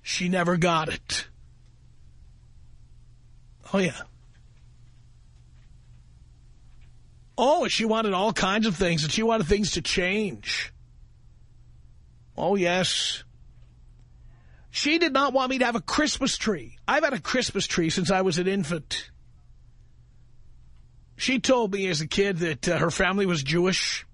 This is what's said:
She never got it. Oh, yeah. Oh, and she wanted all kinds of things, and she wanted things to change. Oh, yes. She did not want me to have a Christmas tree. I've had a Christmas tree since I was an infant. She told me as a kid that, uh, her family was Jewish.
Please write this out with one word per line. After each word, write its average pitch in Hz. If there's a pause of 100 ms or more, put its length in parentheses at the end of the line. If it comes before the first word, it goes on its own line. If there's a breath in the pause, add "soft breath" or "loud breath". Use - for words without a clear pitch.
She -
never 175
got 160
it. - (2500)
Oh, 196
yeah. 180 (3500)
Oh, 294
and 208
she 220
wanted 220
all 196
kinds 208
of 185
things, 170
and 151
she 220
wanted 226
things 202
to 175
change. 185 (1700)
Oh, 180
yes. 180 (1500 soft breath)
She 302
did 320
not 269
want 254
me 262
to 247
have 233
a -
Christmas -
tree. 180 (100)
I've 294
had 285
a 196
Christmas -
tree 165
since 185
I 190
was 180
an 180
infant. 170 (2000)
She 254
told 233
me 196
as 170
a 156
kid 196
that, 160
uh, 165
her 160
family 190
was 175
Jewish. 175